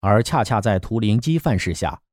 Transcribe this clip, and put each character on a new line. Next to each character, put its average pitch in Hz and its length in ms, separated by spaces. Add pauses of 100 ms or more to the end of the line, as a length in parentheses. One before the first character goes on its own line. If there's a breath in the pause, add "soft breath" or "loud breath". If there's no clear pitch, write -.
而 104 220
恰 123 220
恰 110 160
在 101 180
图 113 220
灵 107 180
机 160 200
范 123 200
式 87 160
下 73 280 (100)